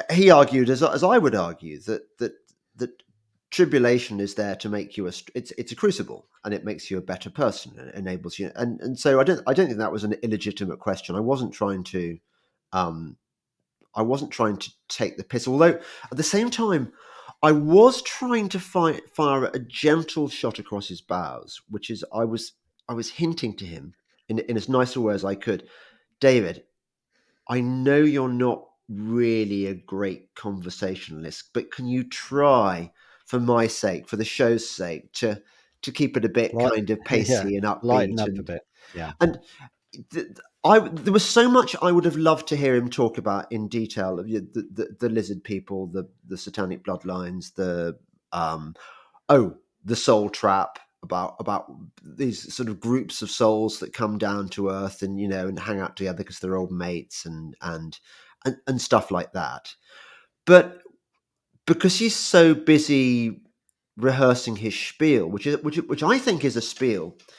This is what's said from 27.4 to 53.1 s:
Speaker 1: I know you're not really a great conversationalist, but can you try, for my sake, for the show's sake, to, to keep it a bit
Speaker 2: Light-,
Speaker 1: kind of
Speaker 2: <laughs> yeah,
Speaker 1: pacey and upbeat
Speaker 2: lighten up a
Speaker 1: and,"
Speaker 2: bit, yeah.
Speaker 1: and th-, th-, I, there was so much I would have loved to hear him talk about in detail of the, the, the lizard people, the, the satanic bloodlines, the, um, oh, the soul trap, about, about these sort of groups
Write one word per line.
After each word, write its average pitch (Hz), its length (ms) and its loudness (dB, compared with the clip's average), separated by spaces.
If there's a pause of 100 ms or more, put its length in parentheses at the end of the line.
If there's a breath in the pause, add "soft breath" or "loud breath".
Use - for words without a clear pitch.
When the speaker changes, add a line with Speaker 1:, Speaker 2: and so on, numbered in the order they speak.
Speaker 1:
I 123 100 -2
know 131 380 2
you're 147 320 2
not 123 340 0 (240)
really 110 800 0
a 98 80 -6
great 95 640 -8
conversationalist, 92 1160 -10
but - 180 -6
can 123 160 -10
you 127 160 -2
try, 123 880 2 (340 soft breath)
for 123 140 -2
my 117 280 4
sake, 95 400 -4
for 104 100 -6
the 107 80 -2
show's 113 440 0
sake, 85 440 -10
to, 107 280 -4 (400 soft breath)
to 135 100 -10
keep 139 260 -2
it 113 80 0
a 104 40 0
bit 117 240 0
Speaker 2:
Light-, 120 200 0
Speaker 1:
kind 107 180 -2
of 104 60 -2
Speaker 2:
<laughs> - 20 -18
yeah, - 60 -18
Speaker 1:
pacey 104 520 0
and 101 80 -2
upbeat 104 180 -2
Speaker 2:
lighten 117 360 2
up 107 80 -2
a 101 40 -4
Speaker 1:
and," 95 140 -8
Speaker 2:
bit, 87 160 -10 (340 soft breath)
yeah. 80 240 -10
Speaker 1:
and 170 200 0 (540 loud breath)
th-, - 340 -10
th-, - 100 -20 (260)
I, 202 160 8
there 165 340 -2
was 208 120 4
so 240 240 4
much 247 320 4
I 175 100 2
would 170 140 4
have 151 120 0
loved 160 320 2
to 156 60 -2
hear 135 200 2
him 123 140 2
talk 117 280 0
about 98 340 -4
in 110 160 -6
detail 98 520 -4
of 101 80 -10
the, 110 140 -4 (300)
the, 101 280 -8
the 120 100 -2
lizard 101 340 -4
people, 95 440 -8
the, 90 200 -8 (200)
the 90 100 -10
satanic 92 460 -6
bloodlines, 90 720 -8
the, 87 420 -4 (340)
um, 80 440 -6 (520 loud breath)
oh, 117 280 4 (280)
the 113 120 -4
soul 104 340 2
trap, 95 480 0 (240)
about, 90 380 -6
about 101 260 -6 (380)
these - 500 -8
sort 120 160 -6
of 98 100 -8
groups 117 440 -4